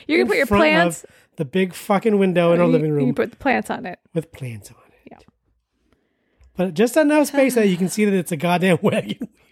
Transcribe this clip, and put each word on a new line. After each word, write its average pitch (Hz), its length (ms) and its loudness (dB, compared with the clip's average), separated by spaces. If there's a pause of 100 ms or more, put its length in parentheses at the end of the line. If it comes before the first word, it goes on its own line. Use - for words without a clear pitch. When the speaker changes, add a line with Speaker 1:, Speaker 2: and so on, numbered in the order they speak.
Speaker 1:
You 302 100 0
can 349 60 2
Speaker 2:
in - 60 0
Speaker 1:
put 403 80 0
your 269 100 0
Speaker 2:
front 208 160 2
Speaker 1:
plants 311 420 2
Speaker 2:
of - 60 -20 (280)
the 165 80 -4
big 185 260 -2
fucking 208 460 0
window 175 340 2
in 170 80 2
our 175 60 4
Speaker 1:
You, 165 60 2
Speaker 2:
living 156 200 -2
room 147 140 0
Speaker 1:
you - 80 -2
put - 160 -4
the - 80 -20
plants 254 320 -2
on - 160 -8
it. 175 120 -14 (140)
Speaker 2:
with 160 200 -8
plants 117 380 -14
on 113 60 -20 (120)
it. - 220 -20
Speaker 1:
Yeah. - 80 -20 (1400)
Speaker 2:
But 185 180 -4
just 226 240 0
enough 302 300 2
space 269 260 0
that 214 140 2
you 180 100 0
can 180 100 -2
see 208 160 -2
that 202 100 2
it's 185 180 -4
a 170 40 -4
goddamn 175 420 2
<laughs> - 40 -14
wagon 202 460 -2 (240)